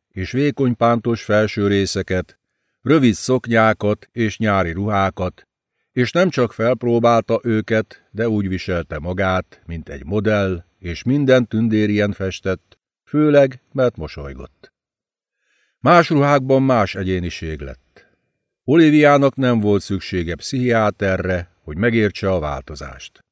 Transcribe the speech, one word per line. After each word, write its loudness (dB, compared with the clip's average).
és -8
vékony -2
pántos 0
felső 0
részeket, -2
rövid 4
szoknyákat 0
és -4
nyári 0
ruhákat, -4
és -2
nem 2
csak -2
felpróbálta 0
őket, -4
de -4
úgy -2
viselte -6
magát, -4
mint -12
egy -14
modell, -2
és -10
minden 2
tündérien 0
festett, -8
főleg, 2
mert -2
mosolygott. -14
Más 4
ruhákban 2
más 0
egyéniség -6
lett. -18
Oliviának 4
nem 0
volt 2
szüksége -6
pszichiáterre, -2
hogy -12
megértse 0
a 0
változást. -12